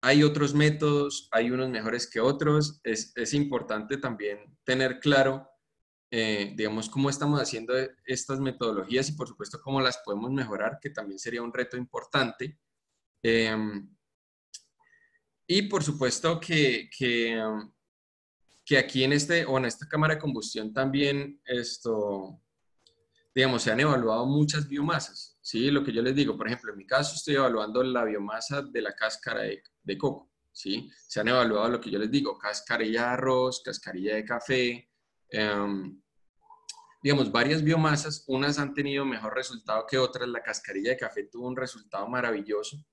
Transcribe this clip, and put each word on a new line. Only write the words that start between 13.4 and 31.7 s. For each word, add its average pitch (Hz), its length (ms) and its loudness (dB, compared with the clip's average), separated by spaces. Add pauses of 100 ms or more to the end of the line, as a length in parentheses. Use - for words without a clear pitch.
y, 196 160 4
por 196 200 0
supuesto, 151 560 0
que, 139 560 2
que, 117 360 2
em, 107 400 -4 (920)
que 147 140 4
aquí 131 260 2
en, 135 100 4
este, 151 320 2
o 131 120 0
en 131 80 2
esta 120 220 -6
cámara 156 280 2
de 156 60 -8
combustión 110 520 -6
también, 143 720 0
esto, 107 960 -4 (920)
digamos, 127 300 4
se 117 80 2
han 113 80 2
evaluado 123 460 4
muchas 147 420 2
biomasas, 143 760 -4
¿sí? 120 300 0
Lo 143 120 4
que - 80 -4
yo 113 100 0
les 131 140 2
digo, 143 220 2
por 107 100 -4
ejemplo, 117 240 -6
en 101 60 -12
mi 95 80 -18
caso 147 300 0
estoy 151 200 -2
evaluando 120 480 2
la 123 220 0
biomasa 107 560 -4
de 123 200 -6
la 104 140 -6
cáscara 110 460 -4
de, 107 200 -6 (220)
de 101 140 -4
coco, 139 340 -4 (200)
¿sí? 104 380 -6 (180)
Se - 120 -6
han 107 80 0
evaluado 117 420 4